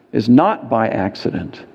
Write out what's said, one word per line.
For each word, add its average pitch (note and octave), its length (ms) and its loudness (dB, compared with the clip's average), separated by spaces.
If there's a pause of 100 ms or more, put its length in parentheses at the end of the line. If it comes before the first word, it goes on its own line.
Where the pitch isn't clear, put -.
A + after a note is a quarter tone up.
(120)
is A#2 180 0
not D3+ 400 4
by A2 180 0
accident. - 880 -6